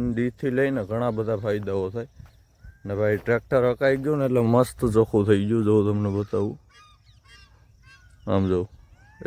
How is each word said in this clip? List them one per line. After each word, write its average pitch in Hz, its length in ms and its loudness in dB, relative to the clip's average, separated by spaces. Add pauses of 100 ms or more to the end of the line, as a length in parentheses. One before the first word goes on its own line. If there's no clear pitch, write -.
(140)
ડી 120 240 0
થી 135 180 -4
લઈને 135 320 0
ઘણા 117 280 -2
બધા 110 280 -2
ફાયદાઓ 101 400 -2 (100)
થાય. 117 140 -8 (760)
ને 98 140 -8
ભાઈ, 107 200 2
ટ્રેક્ટર 120 500 0
હકાઈ 135 340 0
ગયું 147 160 -2
ને 139 100 0
એટલે 123 140 2
મસ્ત 120 380 2 (140)
ચોખ્ખું 110 340 4
થઈ 101 200 4
ગયું. 113 180 0
જો 107 80 4 (120)
તમને 104 280 -2
બતાવું, 104 440 -4 (1700)
આમ 98 240 0
જો 90 100 2 (680)